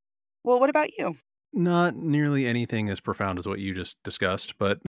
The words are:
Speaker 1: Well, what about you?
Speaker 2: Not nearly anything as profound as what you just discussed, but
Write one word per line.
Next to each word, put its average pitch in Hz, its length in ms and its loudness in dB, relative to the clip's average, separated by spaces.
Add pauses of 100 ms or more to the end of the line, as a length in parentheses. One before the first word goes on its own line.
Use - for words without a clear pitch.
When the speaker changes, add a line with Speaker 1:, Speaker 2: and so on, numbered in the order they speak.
(420)
Speaker 1:
Well, 247 160 4
what 277 120 4
about 302 260 0
you? 170 220 -4 (340)
Speaker 2:
Not 175 440 2
nearly 147 500 2
anything 113 440 0
as 95 100 -4
profound 95 380 -4
as 87 80 -6
what 98 140 -4
you 98 120 -6
just 90 300 -8
discussed, - 560 -4
but 101 200 0 (140)